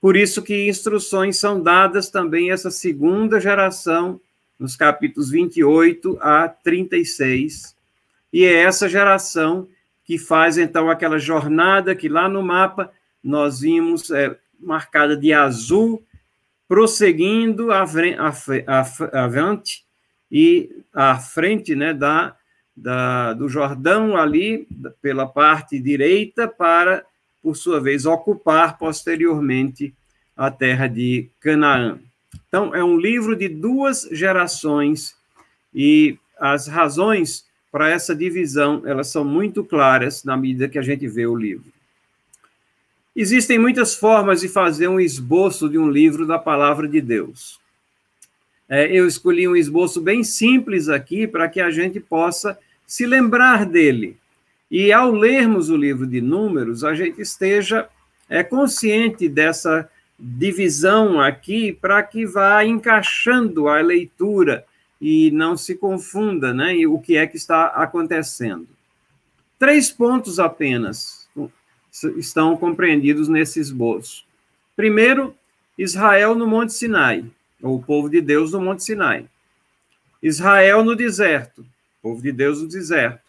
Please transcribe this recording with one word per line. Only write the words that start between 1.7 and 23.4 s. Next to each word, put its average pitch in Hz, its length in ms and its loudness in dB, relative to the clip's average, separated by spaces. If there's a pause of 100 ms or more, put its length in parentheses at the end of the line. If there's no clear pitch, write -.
também 175 400 -2
a 190 60 -2
essa 185 160 -8
segunda 185 680 0
geração, 185 800 -2 (400)
nos 127 160 -10
capítulos 147 540 0
vinte 170 280 -2
e 165 60 4
oito 165 560 2
a 151 280 2
trinta 180 500 -2
e 170 80 0
seis, 131 720 -4 (560)
e 175 120 4
é 175 200 6
essa 185 260 2
geração 185 800 0 (360)
que 165 140 -6
faz, 160 400 2
então, 165 320 0
aquela 165 280 0
jornada 165 760 0
que 156 140 -6
lá 170 180 0
no 196 140 -4
mapa 190 500 -2 (320)
nós 143 380 -2
vimos, 165 500 0
é, 139 240 -2 (240)
marcada 151 560 -2
de 147 160 2
azul, 151 720 0 (640)
prosseguindo 214 1040 2
à 196 140 2
vre-, 165 300 -2
à 151 160 -2
fre-, 135 340 -6
à 135 180 0
fre-, - 300 -8
avante 139 720 -2 (460)
e 165 380 4 (240)
à 135 240 2
frente, 170 580 -4
né, 151 180 -4
da, 151 420 -2 (400)
da, 123 580 -4
do 127 140 -6